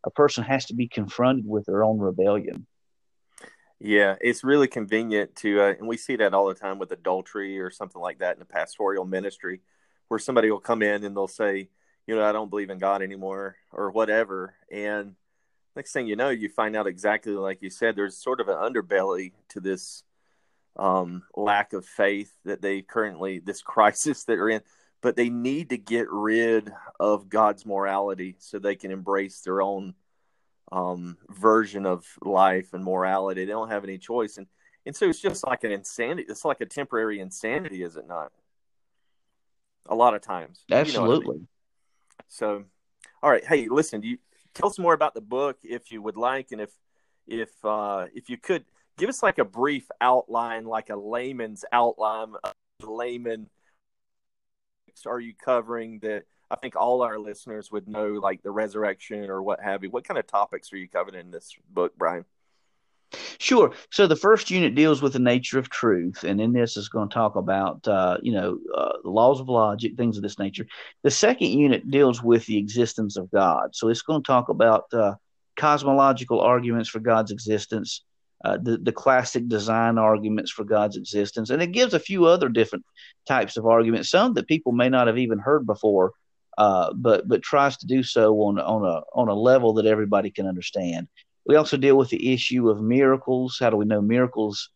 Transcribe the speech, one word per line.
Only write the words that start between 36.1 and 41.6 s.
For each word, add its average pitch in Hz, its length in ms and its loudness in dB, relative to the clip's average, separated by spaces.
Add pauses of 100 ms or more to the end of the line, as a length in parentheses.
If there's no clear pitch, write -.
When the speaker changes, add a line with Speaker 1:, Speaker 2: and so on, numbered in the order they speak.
Speaker 2:
It's - 180 -14
like 139 160 -2
a 113 40 -6
temporary 110 540 -6
insanity, 95 640 -8
is 85 120 -12
it 65 120 -16
not? 82 240 -12 (1600)
A 107 40 -2
lot 117 180 4
of 104 80 -8
times. - 460 -12
You - 80 0
know 135 60 6
what 156 60 0
I 147 40 -6
mean? 110 100 -2
Speaker 1:
Absolutely. 101 460 0 (800)